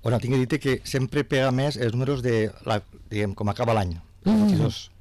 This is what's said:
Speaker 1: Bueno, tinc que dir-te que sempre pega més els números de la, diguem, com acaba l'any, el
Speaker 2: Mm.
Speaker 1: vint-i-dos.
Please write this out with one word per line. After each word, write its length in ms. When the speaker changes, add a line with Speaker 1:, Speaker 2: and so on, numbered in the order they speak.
Speaker 1:
Bueno, 160
tinc 140
que 60
dir-te 200
que 260
sempre 400
pega 260
més 260
els 160
números 280
de 300
la, 180
diguem, 240
com 160
acaba 240
l'any, 220
el 60
Speaker 2:
Mm. 140
Speaker 1:
vint-i-dos. 560